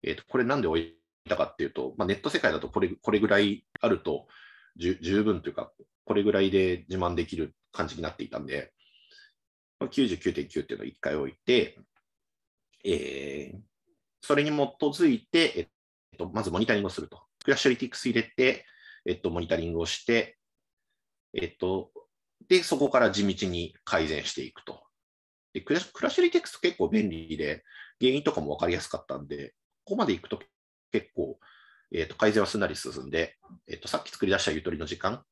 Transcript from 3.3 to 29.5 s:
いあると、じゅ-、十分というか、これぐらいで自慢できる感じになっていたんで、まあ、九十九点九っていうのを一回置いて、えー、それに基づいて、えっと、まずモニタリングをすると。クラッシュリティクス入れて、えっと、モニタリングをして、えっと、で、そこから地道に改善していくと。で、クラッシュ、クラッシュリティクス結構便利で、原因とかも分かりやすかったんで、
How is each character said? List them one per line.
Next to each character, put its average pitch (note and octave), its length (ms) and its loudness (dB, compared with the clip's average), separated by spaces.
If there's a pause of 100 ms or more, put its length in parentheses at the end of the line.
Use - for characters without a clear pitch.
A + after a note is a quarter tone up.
い G2+ 260 0 (140)
あ A2+ 80 2
る - 120 2
と、 D2 280 -6 (480)
じ F2 140 -2
ゅ-、 F2+ 100 -2
十 F#2+ 240 2
分 G2 160 2
と - 80 -8
い C#2+ 40 -8
う - 20 -16
か、 - 180 -8 (320)
こ G2+ 100 -2
れ G2+ 80 4
ぐ G#2 80 4
ら G2 120 4
い - 80 4
で F#2 380 2
自 F#2 120 -4
慢 F2 140 0
で E2+ 100 0
き E2+ 120 -8
る D#2 180 -4 (180)
感 E2 160 -4
じ D#2+ 80 -10
に E2 60 -8
な D#2 80 -4
っ - 60 -18
て - 80 -8
い - 40 -14
た - 100 -8
ん C#2+ 80 -8
で、 C2+ 260 -8 (1080)
ま C3+ 60 -4
あ、 - 20 -8
九 C3+ 180 2
十 F2+ 120 -2
九 - 160 -2
点 C#2+ 120 -4
九 - 140 -6
っ - 40 -8
て - 100 -10
い - 20 -10
う - 40 -14
の G#1 40 -10
を - 20 -10
一 - 140 -14
回 C#2+ 160 -2
置 C#2 140 -4
い - 20 -18
て、 - 460 2 (1040)
え C#2+ 720 -4
ー、 G2 40 -16 (640)
そ - 140 0
れ C#3+ 100 2
に D3+ 60 -2
基 - 20 0
づ D3 560 2
い A#2 180 2
て、 E3 300 4
え F2 60 -4
っ - 60 -8 (500)
と、 F2+ 140 -8
ま A2 100 -2
ず F#2+ 80 -4
モ F2 80 -2
ニ G#2+ 80 2
タ A2+ 80 2
リ G#2 60 0
ン - 20 -2
グ F#2+ 60 -2
を - 20 -2
す - 100 -8
る - 80 -10
と。 - 140 -20 (200)
ク - 80 0
ラ C3+ 60 6
ッ - 20 -4
シ C#3+ 100 4
ュ - 20 6
リ A#2+ 80 2
テ B2+ 80 -6
ィ - 40 -10
ク - 60 -14
ス - 120 -4
入 - 140 2
れ - 0 -
て、 - 440 0 (400)
え F2+ 60 -2
っ F2+ 80 -6
と、 F2+ 100 -2
モ E2+ 100 -4
ニ E2+ 80 -6
タ E2+ 80 2
リ E2 100 -2
ン E2+ 60 -4
グ E2 80 -2
を E2+ 60 -2
し - 180 -6
て、 - 340 0 (960)
え F2 120 -4
っ - 100 -12
と、 F#2 340 -4 (580)
で、 F#3 140 6
そ E3 160 0
こ C#3 120 4
か B2+ 100 6
ら A2 100 6
地 G2+ 160 0
道 F#2 220 -2
に F2 260 -4 (100)
改 E2 240 0
善 D2 160 -4
し - 100 -6
て C2 80 -6
い C2 100 -10
く - 120 -20
と。 - 180 -16 (680)
で、 F#2 80 -6
ク - 140 0
ラ F3 60 4
ッ - 20 -8
シ - 60 -10
ュ、 - 40 -20
ク - 100 -8
ラ - 80 2
ッ - 20 -8
シ - 80 2
ュ F4 40 8
リ E4+ 60 4
テ F4 80 2
ィ - 40 6
ク - 60 -12
ス - 100 -16
結 - 200 0
構 - 100 2
便 G#2+ 200 2
利 D#2+ 280 -6
で、 D2+ 280 -4 (360)
原 B2+ 120 6
因 D3 100 0
と D3 100 2
か - 80 -2
も D2 140 -4
分 - 60 -6
か E2+ 60 2
り F2 80 2
や E2 60 -2
す - 80 -10
か - 100 -6
っ - 80 -12
た C2+ 120 -8
ん C#2+ 80 -12
で、 C#2+ 280 -10 (300)